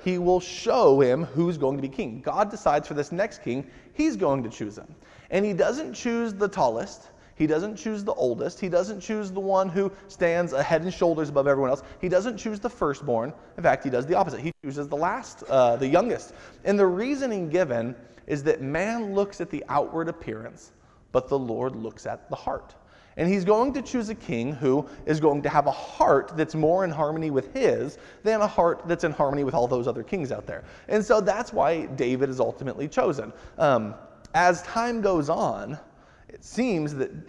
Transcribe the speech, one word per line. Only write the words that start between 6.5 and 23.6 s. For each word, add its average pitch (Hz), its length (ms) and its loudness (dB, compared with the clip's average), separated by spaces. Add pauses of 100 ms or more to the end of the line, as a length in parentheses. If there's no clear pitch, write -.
He 156 120 2
doesn't 175 280 -2
choose 214 280 -6
the 208 100 -2
oldest. 127 460 -2
He 185 100 -4
doesn't 190 300 0
choose 214 320 -6
the 190 80 -6
one 190 280 2
who 190 240 0 (160)
stands 170 460 0
a 135 80 2
head 160 220 2
and 180 100 -4
shoulders 160 360 2
above 139 180 2
everyone 135 240 4
else. 147 100 0 (180)
He 185 80 -4
doesn't 190 300 0
choose 214 220 -6
the 233 100 -4
firstborn. 135 640 -2 (240)
In 180 60 -4
fact, 131 200 4
he 139 60 -4
does 123 160 0
the 165 80 -2
opposite. 165 280 0
He 165 100 -4 (120)
chooses 143 240 -6
the 147 100 -4
last, 190 520 -4
uh, 123 260 6
the 135 120 0
youngest. 175 460 2 (320)
And 202 120 4
the 196 80 6
reasoning 214 640 0
given 131 460 0 (320)
is 143 160 -2
that 151 180 2
man 196 540 -4
looks 202 260 -2
at 170 80 -8
the 147 200 -8
outward 160 380 -2
appearance, - 640 -10 (420)
but 127 160 2
the 139 100 2
Lord 123 360 -4
looks 110 300 -12
at 117 240 -10
the - 60 -6
heart. - 400 -8 (420)
And 165 100 0
he's 190 180 2
going 226 280 4